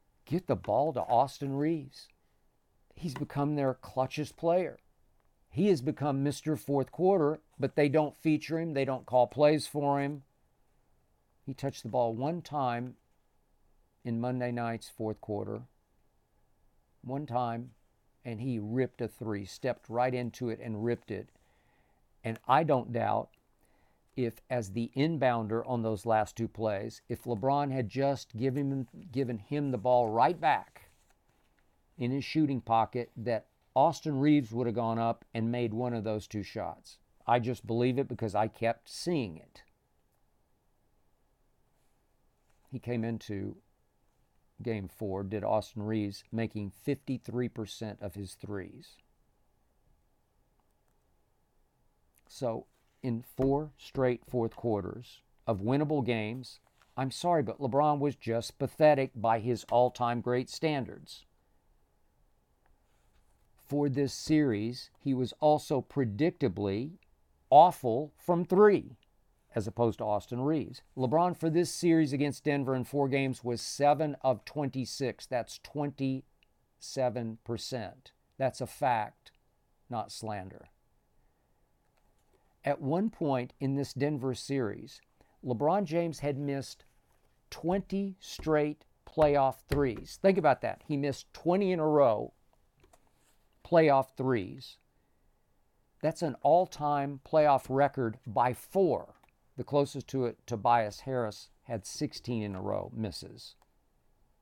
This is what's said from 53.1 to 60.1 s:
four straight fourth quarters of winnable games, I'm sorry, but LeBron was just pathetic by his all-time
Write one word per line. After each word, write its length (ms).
four 520
straight 480
fourth 320
quarters 680
of 140
winnable 440
games, 540
I'm 140
sorry, 320
but 180
LeBron 380
was 180
just 440
pathetic 560
by 240
his 320
all-time 500